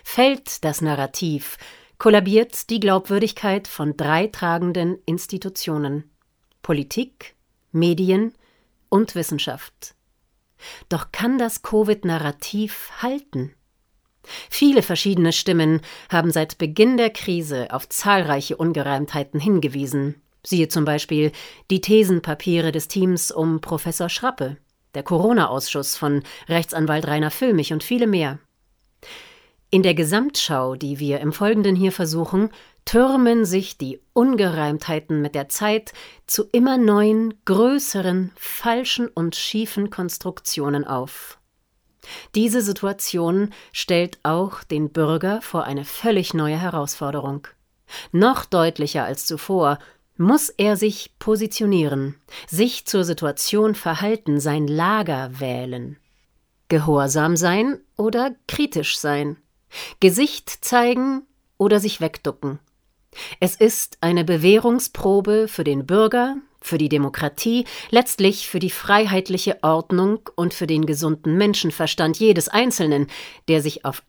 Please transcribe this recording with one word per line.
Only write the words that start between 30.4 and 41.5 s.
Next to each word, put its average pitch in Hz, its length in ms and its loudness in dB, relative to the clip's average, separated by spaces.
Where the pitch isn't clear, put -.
die 139 240 -6
wir 143 220 -2
im 147 120 -2
Folgenden 202 420 2
hier 185 160 2
versuchen, 170 600 0
türmen 240 600 4
sich 190 340 -2
die 131 220 -10
Ungereimtheiten 160 1080 0
mit 147 120 -2
der 139 160 -4
Zeit 214 440 -2
zu - 240 0
immer 254 260 4
neuen, 220 560 4
größeren, 190 920 2
falschen 240 720 -2
und 165 280 -4
schiefen 208 540 -4
Konstruktionen 160 960 -4
auf. - 540 -8